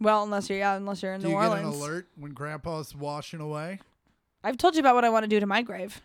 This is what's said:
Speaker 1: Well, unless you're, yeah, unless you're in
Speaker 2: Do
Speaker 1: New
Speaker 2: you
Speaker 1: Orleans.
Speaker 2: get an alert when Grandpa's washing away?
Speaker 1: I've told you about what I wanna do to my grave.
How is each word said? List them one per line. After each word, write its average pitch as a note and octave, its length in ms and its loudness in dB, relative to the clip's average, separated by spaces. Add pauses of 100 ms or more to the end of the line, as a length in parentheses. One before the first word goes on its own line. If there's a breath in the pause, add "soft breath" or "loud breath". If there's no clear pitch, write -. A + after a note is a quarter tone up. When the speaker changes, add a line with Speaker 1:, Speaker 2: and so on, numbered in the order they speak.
Speaker 1:
Well, G#3+ 220 4
unless G3+ 260 -2
you're, G3 100 -2
yeah, G3 160 2
unless G3 280 -6
you're F#3+ 100 -4
in F#3+ 80 -8
Speaker 2:
Do F#3+ 60 -2
Speaker 1:
New G3 60 2
Speaker 2:
you G3 60 2
Speaker 1:
Orleans. G#3+ 300 2
Speaker 2:
get D3 60 -4
an C#3+ 60 -6
alert E3 340 -8
when D3 180 -14
Grandpa's D3+ 600 -8
washing D3 440 -10
away? D3+ 400 -8 (640)
Speaker 1:
I've A#3+ 140 -2
told E4+ 180 4
you D#4+ 60 2
about B3+ 140 8
what A#3+ 100 6
I A#3 40 4
wanna A3 180 2
do G#3+ 120 4
to G#3 60 2
my G3+ 160 2
grave. G3 440 -10